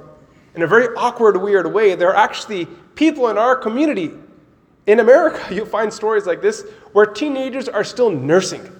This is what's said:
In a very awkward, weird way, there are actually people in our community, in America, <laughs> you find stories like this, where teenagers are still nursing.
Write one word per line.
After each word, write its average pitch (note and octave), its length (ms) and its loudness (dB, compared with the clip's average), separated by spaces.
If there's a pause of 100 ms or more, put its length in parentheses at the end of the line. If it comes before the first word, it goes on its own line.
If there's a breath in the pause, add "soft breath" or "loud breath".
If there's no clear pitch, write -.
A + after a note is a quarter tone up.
(560 soft breath)
In E3+ 60 -6
a E3 60 0
very A3+ 280 2
awkward, A3+ 460 0
weird F#3+ 320 0
way, G3+ 220 2
there F3 160 2
are G3 40 -2
actually G3+ 500 -2 (300 loud breath)
people D4+ 320 0
in G#3 100 -2
our B3 200 2
community, A3+ 560 -2 (760)
in A3 140 4
America, D4+ 460 4
<laughs> - 60 -12
you G#3 120 -6
find G#3+ 260 -4
stories G#3+ 340 -2
like E3 160 -4
this, G#3 240 -4 (280 loud breath)
where G#3 120 6
teenagers C4 600 -6
are G3+ 160 -4
still A#3+ 280 0
nursing. D3 540 0 (140)